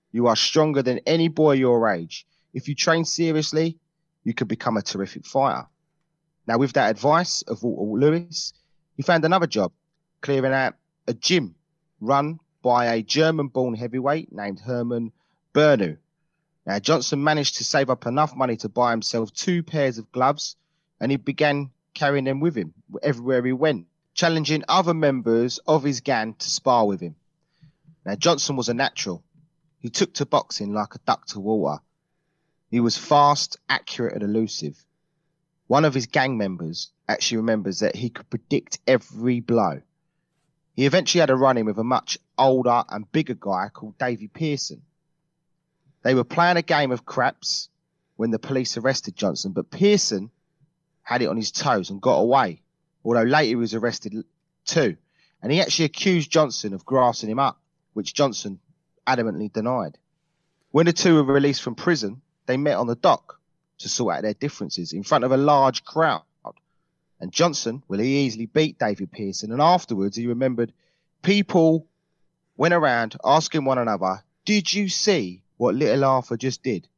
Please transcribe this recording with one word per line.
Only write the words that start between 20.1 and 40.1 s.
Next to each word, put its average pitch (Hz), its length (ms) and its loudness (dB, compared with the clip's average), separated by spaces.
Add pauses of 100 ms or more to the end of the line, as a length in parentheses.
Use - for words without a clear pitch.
gloves, 135 440 -2 (440)
and 127 100 -2
he 139 60 0
began 143 540 0 (240)
carrying 143 300 0
them 135 160 -2
with 160 140 0
him 87 200 -6 (280)
everywhere 123 420 0
he 127 80 0
went, 127 340 0 (280)
challenging 156 540 0
other 175 260 2
members 123 720 2
of 156 160 4
his 135 180 -2
gang 113 340 -2
to - 160 -10
spar 120 360 2
with 98 140 -2
him. 85 160 -12 (880)
Now, 98 100 -6
Johnson 147 420 0
was 117 120 -4
a 120 60 -2
natural. 110 500 -6 (540)
He 123 100 -12
took - 260 -4
to 143 120 -4
boxing - 460 -4
like 104 220 -6
a - 120 -20
duck - 220 -2
to 107 120 -12
water. 95 420 -2 (880)
He 117 100 0
was 117 160 2
fast, 147 640 2 (100)
accurate, - 460 -4
and 107 80 -6
elusive. 104 640 -4 (800)
One 143 180 4
of 147 100 4
his 123 120 -2
gang 135 300 0
members 87 540 -6 (180)
actually 110 300 -2
remembers 107 420 -2
that - 160 0
he 117 140 -6
could - 200 -18
predict - 560 -6
every 120 540 0
blow. 104 400 0 (960)